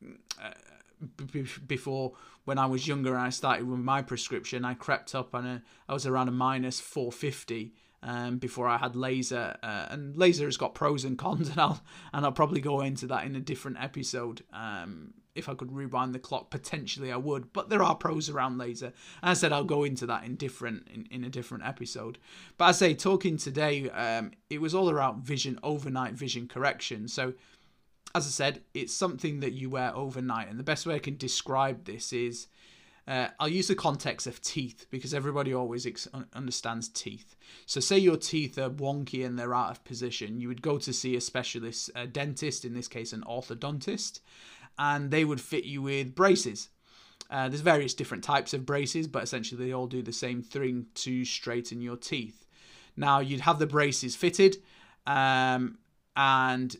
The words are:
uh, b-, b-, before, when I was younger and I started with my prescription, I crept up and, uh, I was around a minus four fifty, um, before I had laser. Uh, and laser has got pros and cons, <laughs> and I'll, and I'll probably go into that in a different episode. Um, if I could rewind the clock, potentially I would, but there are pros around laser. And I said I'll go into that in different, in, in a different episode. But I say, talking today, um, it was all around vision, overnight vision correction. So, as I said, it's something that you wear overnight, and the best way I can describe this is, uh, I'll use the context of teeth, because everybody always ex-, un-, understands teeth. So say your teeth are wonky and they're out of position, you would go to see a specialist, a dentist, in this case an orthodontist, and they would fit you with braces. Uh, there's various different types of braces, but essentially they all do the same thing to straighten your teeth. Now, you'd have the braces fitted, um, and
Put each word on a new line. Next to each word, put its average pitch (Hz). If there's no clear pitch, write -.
uh, 110
b-, 143
b-, -
before, 135
when 139
I 135
was 131
younger 135
and 127
I 127
started 123
with 127
my 135
prescription, 127
I 123
crept -
up 127
and, 123
uh, 123
I 135
was 139
around 131
a -
minus 127
four 120
fifty, 117
um, 123
before 123
I 120
had 123
laser. 127
Uh, 104
and 143
laser 175
has 135
got 139
pros 147
and 131
cons, -
<laughs> -
and 147
I'll, 147
and 147
I'll 139
probably 151
go 139
into 135
that 123
in 135
a 131
different 127
episode. 123
Um, 92
if -
I 139
could 127
rewind 127
the 127
clock, -
potentially 139
I 123
would, 135
but -
there 202
are 170
pros 156
around 131
laser. 120
And 175
I 185
said 151
I'll 143
go 147
into 127
that 113
in 123
different, 120
in, 113
in 127
a 123
different 127
episode. 117
But 175
I 180
say, 175
talking 185
today, 143
um, 113
it 151
was 156
all 190
around 131
vision, 131
overnight 131
vision 120
correction. 123
So, 127
as 160
I 143
said, 139
it's 139
something 151
that -
you 131
wear 127
overnight, 127
and 110
the 131
best 151
way 156
I 147
can 143
describe 131
this 107
is, 120
uh, 127
I'll 151
use 180
the 196
context 143
of -
teeth, -
because 131
everybody 139
always 123
ex-, 110
un-, 131
understands 117
teeth. -
So -
say 196
your 180
teeth 156
are 135
wonky 139
and 123
they're 123
out 123
of -
position, 117
you 120
would 123
go 147
to 135
see 127
a 120
specialist, 117
a 123
dentist, 143
in 117
this 120
case 113
an 110
orthodontist, 135
and 143
they 156
would 143
fit -
you 139
with 135
braces. 175
Uh, 131
there's 143
various 147
different 127
types 139
of 131
braces, 143
but 131
essentially 123
they 127
all 127
do 127
the 117
same 123
thing 123
to 127
straighten 120
your 120
teeth. 120
Now, 143
you'd 135
have 160
the 151
braces 143
fitted, 190
um, 131
and 131